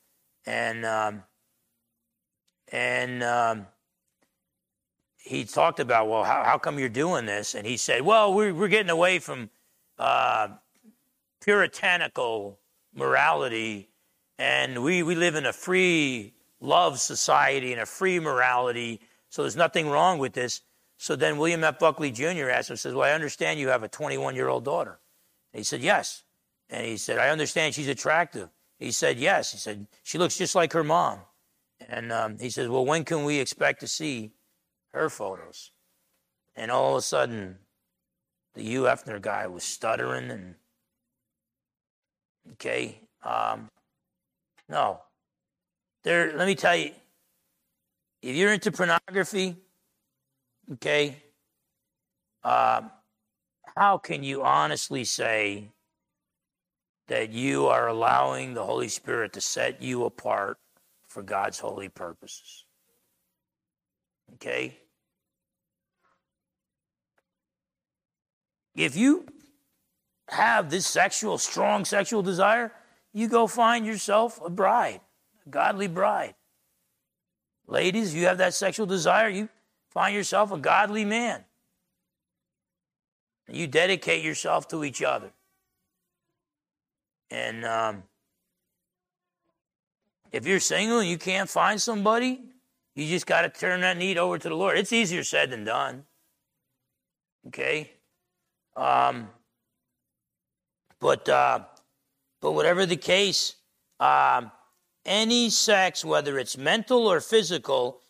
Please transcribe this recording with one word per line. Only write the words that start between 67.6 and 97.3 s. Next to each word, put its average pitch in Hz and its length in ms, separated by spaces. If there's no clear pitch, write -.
If 151 200
you 277 300
have 208 400
this 180 180
sexual, 190 500
strong 202 480
sexual 202 360
desire, 202 500
you 220 140
go 233 200
find 233 380
yourself 220 580
a 175 60
bride, 185 520
a 143 40
godly 190 380
bride. 180 480
Ladies, 175 480
you 170 100
have 185 120
that 180 160
sexual 196 320
desire, 185 440
you 202 200
find 190 260
yourself 202 360
a 175 60
godly 202 460
man. 208 400
You 147 180
dedicate 165 560
yourself 160 460
to 156 160
each 135 180
other. 135 280
And, 117 360
um, 110 380
if 117 140
you're 185 160
single 220 380
and 185 100
you 170 80
can't 185 320
find 190 320
somebody, 233 580
you 147 120
just 165 180
gotta 170 240
turn 180 320
that 185 160
need 180 200
over 175 200
to 165 120
the 160 60
Lord. 170 220
It's 196 160
easier 175 300
said 147 280
than 107 140
done. 127 400